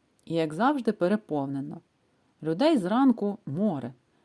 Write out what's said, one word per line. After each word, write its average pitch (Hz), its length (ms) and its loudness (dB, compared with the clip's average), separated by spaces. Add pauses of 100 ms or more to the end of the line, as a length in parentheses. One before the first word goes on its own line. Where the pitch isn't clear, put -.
(280)
І, 165 60 -6
як 160 200 -2
завжди, 240 380 0
переповнена. 147 880 -2 (640)
Людей 220 360 2
зранку 208 680 2
море. 143 460 -2 (320)